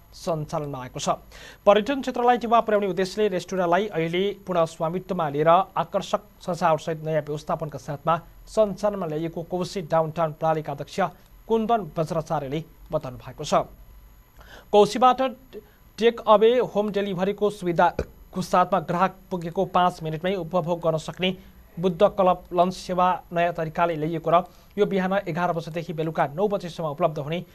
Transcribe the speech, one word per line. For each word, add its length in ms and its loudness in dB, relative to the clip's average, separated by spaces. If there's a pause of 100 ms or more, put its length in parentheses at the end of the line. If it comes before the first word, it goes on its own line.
(140)
सञ्चालनमा 680 -6
आएको 180 -12
छ। 100 -2 (560)
पर्यटन 360 4
क्षेत्रलाई 360 2
टेवा 240 2
पुर्याउने 260 0
उद्देश्यले 400 0
रेस्टुरेन्टलाई 600 0
अहिले 360 -2 (220)
पुनः 200 2
स्वामित्वमा 640 -4
लिएर 200 4
आकर्षक 720 2 (240)
सजावटसहित 580 0
नयाँ 220 -2
व्यवस्थापनका 560 -6
साथमा 400 -2 (260)
सञ्चालनमा 580 0
ल्याइएको 380 -6
कौशी 380 -6 (100)
डाउनटाउन 480 0
प्रणालीका 320 -2
अध्यक्ष 280 -8 (500)
कुन्दन 480 0
वज्राचार्यले 680 -4 (280)
बताउनु 260 -6
भएको 260 -14
छ। 100 -2 (1160)
कौशीबाट 500 6 (760)
टेक 260 2
अवे, 360 6
होम 320 -2
डेलिभरीको 580 -2
सुविधाको 920 -2
साथमा 380 2
ग्राहक 360 0 (140)
पुगेको 360 -2
पाँच 380 0
मिनटमै 320 -4
उपभोग 460 -2
गर्न 160 0
सक्ने 380 -4 (440)
बुद्ध 220 0
क्लब 420 4 (100)
लन्च 200 4
सेवा 340 0 (260)
नयाँ 200 2
तरिकाले 420 -2
ल्याइएको 340 -4
र 140 6 (340)
यो 80 4
बिहान 280 0 (140)
एघार 260 -2
बजेदेखि 400 -8
बेलुका 400 -2
नौ 140 0
बजेसम्म 420 -4
उपलब्ध 300 0
हुने 200 -4 (160)